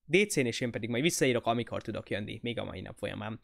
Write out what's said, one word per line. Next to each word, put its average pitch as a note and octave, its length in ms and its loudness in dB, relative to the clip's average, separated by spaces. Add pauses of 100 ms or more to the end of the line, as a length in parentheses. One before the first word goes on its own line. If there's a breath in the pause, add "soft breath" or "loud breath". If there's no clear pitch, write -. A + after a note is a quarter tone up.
D G3+ 240 4
C-n, C3+ 160 2
és A2+ 160 0
én B2 100 0
pedig A2+ 180 -4
majd A#2+ 140 2
visszaírok, C3 420 4
amikor A2+ 360 0
tudok - 280 -6
jönni, G#2 320 -4
még A#2+ 180 -4
a G2+ 40 -4
mai F#2 180 -8
nap G2 160 -12
folyamán. G#2 460 -6